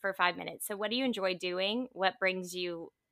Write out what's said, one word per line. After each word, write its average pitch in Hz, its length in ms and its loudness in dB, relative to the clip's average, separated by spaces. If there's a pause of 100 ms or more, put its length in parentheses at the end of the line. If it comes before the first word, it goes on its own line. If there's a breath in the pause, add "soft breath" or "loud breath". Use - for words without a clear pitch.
for 196 120 0
five 180 220 4
minutes. 165 320 -8
So 208 80 -4
what 208 160 -2
do 240 60 2
you 262 80 2
enjoy 196 300 2
doing? 190 580 -2
What 185 260 2
brings 185 340 0
you 175 380 -4 (200)